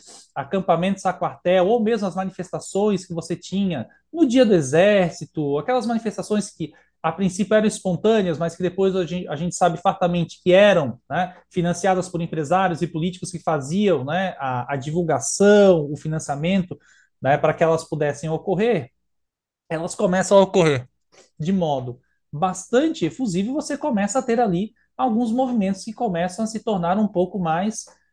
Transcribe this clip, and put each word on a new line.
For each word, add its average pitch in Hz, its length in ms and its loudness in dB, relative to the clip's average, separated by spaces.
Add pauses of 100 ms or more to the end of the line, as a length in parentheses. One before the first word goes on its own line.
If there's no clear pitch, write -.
(340)
acampamentos 185 720 -2
a 185 60 0
quartel, 180 560 0
ou 240 140 2
mesmo 208 260 0
as 165 80 -6
manifestações 190 880 -4
que - 80 -14
você 165 220 -6
tinha 180 520 -4 (240)
no 320 140 2
Dia 254 200 4
do 214 80 4
Exército, 160 1040 2
aquelas 247 280 -2
manifestações 214 640 -4
que - 220 -10 (300)
a 160 100 -2
princípio 196 420 -2
eram 214 140 4
espontâneas, 190 680 0
mas 165 180 -4
que - 80 -6
depois 185 320 0
a 185 100 0
gen-, 175 220 -6
a 156 80 -6
gente 165 200 -4
sabe 165 220 2
fartamente 175 640 0
que 175 120 4
eram, 180 440 6 (120)
né, 175 260 -4 (140)
financiadas 180 580 0
por 170 140 -6
empresários 165 600 0
e 170 60 0
políticos 175 420 -6
que 165 100 -12
faziam, 156 640 0
né, 175 340 -4
a, 127 340 -4
a - 40 -2
divulgação, 165 1120 4
o 147 60 -6
financiamento, 160 840 -4 (420)
né, 139 160 2
para 156 160 2
que 165 100 -2
elas 160 200 2
pudessem 147 460 -4
ocorrer, 170 600 -2 (800)
elas 170 260 -6
começam 190 420 2
a 196 40 10
ocorrer 160 460 2 (500)
de 160 140 -4
modo 143 480 -2 (320)
bastante 185 760 0
efusivo, 196 480 -2
você 294 240 -4
começa 254 420 -2
a - 20 2
ter 240 180 0
ali 202 320 0 (240)
alguns 240 360 0
movimentos 233 520 0
que 226 80 -10
começam 180 540 -4
a - 20 -2
se 220 160 -10
tornar 185 340 0
um 214 100 2
pouco 185 300 -2
mais 180 480 -2 (280)